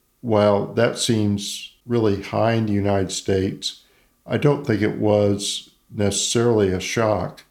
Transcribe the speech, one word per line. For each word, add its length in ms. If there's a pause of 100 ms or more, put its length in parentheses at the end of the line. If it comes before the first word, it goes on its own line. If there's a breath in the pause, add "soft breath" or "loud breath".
(220)
while 520
that 240
seems 760 (120)
really 360
high 320
in 140
the 60
United 380
States, 720 (420 soft breath)
I 120
don't 280
think 160
it 160
was 760 (220)
necessarily 800
a 80
shock 720